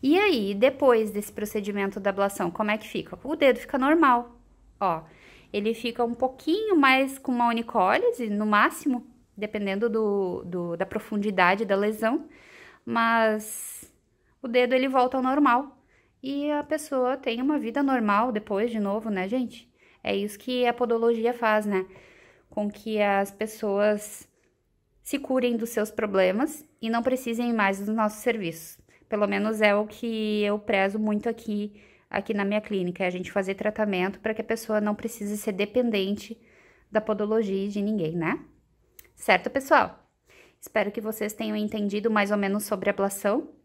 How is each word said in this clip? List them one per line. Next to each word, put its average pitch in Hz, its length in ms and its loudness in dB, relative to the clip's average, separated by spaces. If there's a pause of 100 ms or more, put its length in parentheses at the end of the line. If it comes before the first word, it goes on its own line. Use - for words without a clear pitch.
E 294 160 4
aí, 262 360 2
depois 240 580 4
desse 208 180 -6
procedimento 202 720 -4
da 196 100 0
ablação, 196 400 -2
como 208 220 -2
é 214 60 0
que 214 100 -12
fica? - 340 -8
O 294 140 -4
dedo 254 240 4
fica - 180 -6
normal, 262 600 4 (400)
ó. 170 220 0 (500)
Ele 208 220 -2
fica 233 320 -2
um 233 80 -4
pouquinho 330 640 0
mais 269 420 4
com 262 140 -2
uma 240 160 2
onicólise, 233 800 2
no 208 160 -2
máximo, 233 600 2 (300)
dependendo 208 540 -2
do, 202 560 0
do, 175 320 -4
da 185 80 -2
profundidade 202 800 0
da 196 100 2
lesão, 220 540 0 (560)
mas 226 1040 0 (500)
o 269 60 -10
dedo 247 260 2
ele 262 140 4
volta 262 300 2
ao 262 60 0
normal 269 540 2 (460)
e 285 260 -4
a 294 140 0
pessoa 277 540 -2
tem 233 240 -4
uma 285 180 2
vida 233 240 -2
normal 240 480 2
depois 214 400 -2
de 220 80 -2
novo, 208 300 -2
né, 190 180 -2
gente? 240 420 -4 (320)
É 196 140 0
isso 208 240 -4
que 247 260 0
a 240 80 2
podologia 233 600 2
faz, 214 320 2
né? 190 200 0 (640)
Com 208 200 -4
que 214 320 -4
as 202 300 2
pessoas 208 920 -2 (800)
se - 160 -4
curem 247 380 0
dos 226 140 -4
seus 214 200 -2
problemas 202 760 0 (160)
e 226 80 -4
não 233 120 0
precisem 240 520 0
mais 196 260 2
dos 202 100 -4
nossos 214 300 0
serviços. 196 580 -4 (300)
Pelo 208 180 0
menos 208 340 -2
é 208 140 6
o 208 140 0
que 214 560 -2
eu 208 160 0
prezo 202 400 0
muito 214 280 -2
aqui, 208 540 -6 (260)
aqui - 240 -4
na 202 140 0
minha 208 160 0
clínica, 190 420 -4
é 185 40 0
a - 20 0
gente 180 220 -8
fazer 190 240 -2
tratamento 202 640 -2
pra 220 160 -4
que 226 60 -8
a - 20 -6
pessoa 220 360 -2
não 208 140 0
precise 208 420 -6
ser 208 160 -4
dependente 208 880 -2 (520)
da 214 100 2
podologia 208 640 0
e 208 40 -4
de 202 120 -4
ninguém, 196 340 -2
né? 175 240 -2 (760)
Certo, - 340 2
pessoal? - 580 2 (540)
Espero 208 300 -2
que 220 100 -6
vocês 214 320 -6
tenham 214 240 -6
entendido 208 540 -2
mais 202 180 2
ou 208 80 2
menos 202 280 0
sobre 190 240 -2
ablação. 196 600 -2 (160)